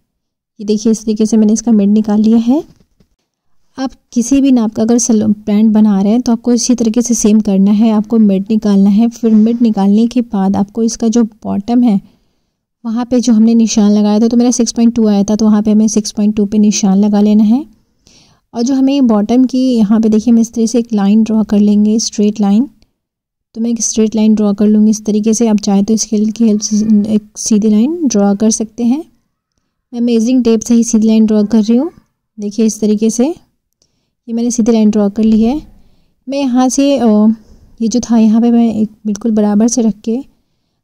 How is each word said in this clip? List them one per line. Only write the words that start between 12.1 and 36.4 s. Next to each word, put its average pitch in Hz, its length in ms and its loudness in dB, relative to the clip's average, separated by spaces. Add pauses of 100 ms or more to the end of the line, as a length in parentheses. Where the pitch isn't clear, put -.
वहाँ 233 200 -6
पे 240 160 -2
जो 240 120 0
हमने 226 220 4
निशान 214 380 2
लगाया 208 280 0
था, 233 80 2
तो 240 80 -2
मेरा 240 140 2
सिक्स 240 220 -2
पॉइंट 233 220 0
टू 226 120 0
आया 202 180 0
था, 214 120 -2
तो 220 80 -2
वहाँ 214 180 2
पे 220 80 -2
हमें 214 180 2
सिक्स 214 240 -4
पॉइंट 214 240 -2
टू 208 100 -2
पे 214 120 -4
निशान 202 400 2
लगा 208 220 0
लेना 214 240 2
है। 240 220 0 (880)
और 233 80 -6
जो 262 120 -2
हमें 269 320 0
bottom 220 380 0
की, 254 320 -2
यहाँ 220 240 2
पे 220 80 0
देखिए, 214 240 0
हम 233 60 4
इस 226 140 -2
तरह 226 140 -2
से 233 120 -2
एक 233 140 -4
line 208 300 2
draw 220 220 0
कर 208 140 0
लेंगे, 208 400 2
straight 214 420 -4
line। 208 280 0 (880)
तो 226 60 -12
मैं 226 100 -4
एक 220 120 -4
straight 220 320 -2
line 220 200 2
draw 208 180 0
कर 208 140 -2
लूँगी 214 240 2
इस 208 140 -4
तरीके 214 300 -2
से। 233 140 0
आप 214 80 2
चाहे 202 260 0
तो 220 140 0
स्केल 214 340 -2
की 226 140 -2
help 208 160 2
से 214 160 -4 (380)
एक - 240 -6
सीधी 214 320 0
line 277 380 0
draw 202 260 0
कर 220 160 0
सकते 220 340 -6
हैं। 277 200 -2 (880)
मैं 240 80 -10
मेजरिंग 240 440 0
टेप 226 160 0
से 240 140 -2
ही 233 100 2
सीधी 220 220 0
line 220 200 2
draw 214 180 0
कर 214 180 0
रही 226 140 0
हूँ। 302 140 -2 (500)
देखिए, 208 260 -4
इस 214 140 -4
तरीके 214 300 0
से 277 240 -2 (920)
ये 233 60 -8
मैंने 233 160 -2
सीधी 233 220 0
लाइन 220 180 2
ड्रॉ 208 200 -2
कर 220 140 -4
ली 220 180 2
है। 269 200 -2 (640)
मैं 277 100 -6
यहाँ 254 300 0